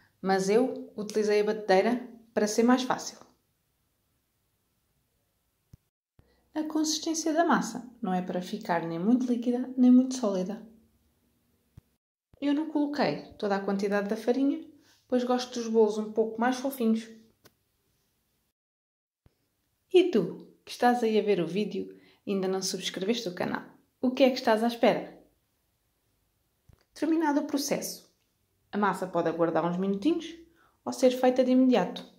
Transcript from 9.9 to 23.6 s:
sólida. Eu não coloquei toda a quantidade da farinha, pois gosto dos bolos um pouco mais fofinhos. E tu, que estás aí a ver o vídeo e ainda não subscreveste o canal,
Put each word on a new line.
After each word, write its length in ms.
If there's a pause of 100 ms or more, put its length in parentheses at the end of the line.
sólida. 500 (1800)
Eu 140
não 160
coloquei 680
toda 160
a 100
quantidade 420
da 100
farinha, 460 (440)
pois 160
gosto 320
dos 120
bolos 300
um 160
pouco 260
mais 180
fofinhos. 520 (2750)
E 200
tu, 340 (200)
que 60
estás 320
aí 160
a 20
ver 180
o 60
vídeo 500 (300)
e 80
ainda 140
não 120
subscreveste 680
o 60
canal, 280 (380)